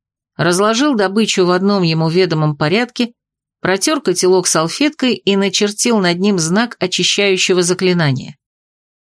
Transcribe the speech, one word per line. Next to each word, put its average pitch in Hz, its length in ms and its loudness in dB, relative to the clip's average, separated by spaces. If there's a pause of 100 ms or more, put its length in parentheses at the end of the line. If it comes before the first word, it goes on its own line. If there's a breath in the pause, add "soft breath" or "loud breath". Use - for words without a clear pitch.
(360)
Разложил 214 580 0
добычу 196 500 0
в 175 60 2
одном 190 320 0
ему 160 260 0
ведомом 156 480 0
порядке, 226 560 -2 (480)
протёр 277 400 -2
котелок 185 460 2
салфеткой 240 680 0
и 196 220 0
начертил 208 600 0
над 175 200 0
ним 196 200 0
знак 185 420 0
очищающего 185 800 0
заклинания. 175 760 0 (760)